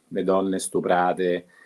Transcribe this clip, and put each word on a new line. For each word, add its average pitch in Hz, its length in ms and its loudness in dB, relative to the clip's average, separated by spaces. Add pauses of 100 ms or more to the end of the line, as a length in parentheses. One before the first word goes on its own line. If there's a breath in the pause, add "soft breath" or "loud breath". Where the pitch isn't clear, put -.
le 95 140 -4
donne 95 360 0
stuprate 87 880 0 (200 soft breath)